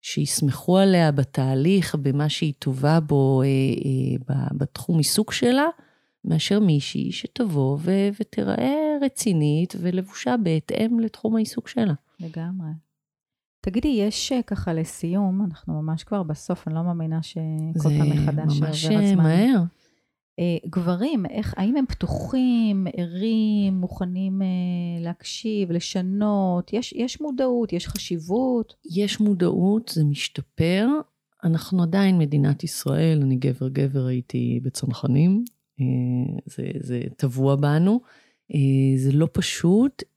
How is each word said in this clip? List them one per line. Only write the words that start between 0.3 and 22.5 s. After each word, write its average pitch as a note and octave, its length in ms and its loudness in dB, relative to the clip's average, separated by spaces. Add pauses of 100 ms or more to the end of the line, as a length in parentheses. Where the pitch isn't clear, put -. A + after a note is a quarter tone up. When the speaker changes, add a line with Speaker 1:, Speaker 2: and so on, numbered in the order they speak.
Speaker 1:
עליה F#3 340 6
בתהליך, C#3 840 0
במה C#3+ 340 0
שהיא D3 300 -2
טובה C#3+ 400 2
בו, C3+ 420 4
אה, C#3 60 2
אה, C3 680 0 (120)
ב-, C3+ 280 -2
בתחום - 400 -4
עיסוק G3+ 360 0
שלה, C4 320 2 (600)
מאשר E3 340 2
מישהי D#3+ 520 2
שתבוא C#3+ 720 -2
ו-, G3 280 0 (100)
ותיראה C4+ 840 -2
רצינית E3+ 760 0
ולבושה F#3 640 -4
בהתאם G#3+ 560 0
לתחום A3 360 -2
העיסוק A3+ 320 -4
שלה. G#3 260 0 (260)
Speaker 2:
לגמרי. E3 500 -8 (920)
תגידי, G#3 260 -2
יש, G#3+ 440 0
אה, B3 120 0
ככה F#3+ 300 -4
לסיום, F#3 720 -2
אנחנו D#3 360 -6
ממש D#3 220 -4
כבר G3+ 200 -4
בסוף, D#3 440 -6
אני D#3+ 80 -4
לא E3 80 -2
מאמינה D#3+ 400 -2
שכל - 180 -10 (340)
Speaker 1:
זה D3+ 140 0
Speaker 2:
פעם D3 200 2
מחדש D3 500 0
Speaker 1:
ממש, D3+ 260 -2
Speaker 2:
עובר G#3+ 100 2
Speaker 1:
אה, G#3 80 4
Speaker 2:
הזמן. F#3+ 200 4
Speaker 1:
מהר. F#3 400 4 (760)
Speaker 2:
אה, E3+ 180 0 (120)
גברים, F#3 560 -2
איך, - 320 -6
האם A3+ 200 0
הם C4+ 80 2
פתוחים, A3+ 1000 0 (100)